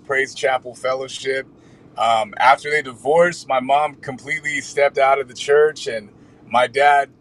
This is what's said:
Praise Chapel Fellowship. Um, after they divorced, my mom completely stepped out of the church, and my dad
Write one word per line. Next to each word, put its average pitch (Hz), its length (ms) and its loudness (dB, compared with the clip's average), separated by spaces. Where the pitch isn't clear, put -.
Praise 135 300 -4
Chapel 131 400 -4
Fellowship. 131 720 -6
Um, 110 400 0
after 143 340 4
they 147 120 0
divorced, 139 680 0
my 131 120 0
mom 139 340 0
completely 147 640 -10
stepped 143 380 -2
out 135 200 4
of 131 100 -6
the 123 60 -20
church, 151 520 2
and 110 240 -10
my 123 200 2
dad 139 420 2